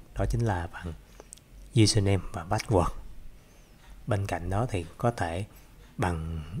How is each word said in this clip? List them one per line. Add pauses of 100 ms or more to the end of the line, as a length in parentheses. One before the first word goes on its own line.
(140)
đó
chính
là
bằng (920)
username (100)
và
password. (1160)
Bên
cạnh
đó
thì (120)
có
thể (520)
bằng (180)